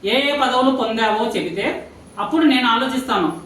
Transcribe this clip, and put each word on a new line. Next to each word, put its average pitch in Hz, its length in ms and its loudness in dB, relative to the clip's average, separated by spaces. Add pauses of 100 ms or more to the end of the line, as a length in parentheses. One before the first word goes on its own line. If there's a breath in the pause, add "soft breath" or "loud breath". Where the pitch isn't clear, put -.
(120)
ఏ 247 40 2 (140)
ఏ - 20 -2 (100)
పదవులు 254 380 2
పొందావో 220 440 0 (120)
చెబితే 180 300 -4 (520)
అప్పుడు 302 260 0
నేను 262 240 4
ఆలోచిస్తాను 240 600 0 (180)